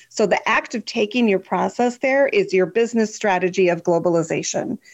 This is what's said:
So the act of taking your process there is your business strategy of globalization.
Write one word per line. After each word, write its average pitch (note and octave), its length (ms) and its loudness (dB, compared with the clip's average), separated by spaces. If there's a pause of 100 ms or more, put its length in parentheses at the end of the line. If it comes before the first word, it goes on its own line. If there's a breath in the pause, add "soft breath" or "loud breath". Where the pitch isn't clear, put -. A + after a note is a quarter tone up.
So - 160 0
the - 220 -2
act C4 280 -2
of G#3 100 -8
taking A#3 420 0
your F#3+ 120 2
process G3 600 -2
there C#4 280 2
is F#3 260 0
your F#3 120 4
business A3+ 500 0
strategy F#3 520 0
of E3+ 160 0
globalization. E3 960 -2 (160 loud breath)